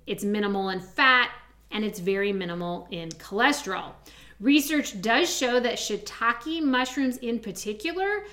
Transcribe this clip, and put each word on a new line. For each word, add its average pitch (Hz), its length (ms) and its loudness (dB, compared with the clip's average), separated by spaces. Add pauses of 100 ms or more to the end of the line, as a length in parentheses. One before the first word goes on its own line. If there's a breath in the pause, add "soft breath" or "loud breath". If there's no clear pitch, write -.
it's 202 160 -4
minimal 202 460 2
in 185 100 -2
fat, 254 500 4 (400)
and 220 140 -2
it's 202 160 -4
very 196 320 2
minimal 175 600 -4
in 165 180 -6
cholesterol. 196 800 -2 (480 loud breath)
Research 285 640 2
does 240 340 2
show 247 240 2
that 233 180 0
shiitake 240 840 -2
mushrooms 254 540 2
in 233 200 -4
particular, 330 960 -4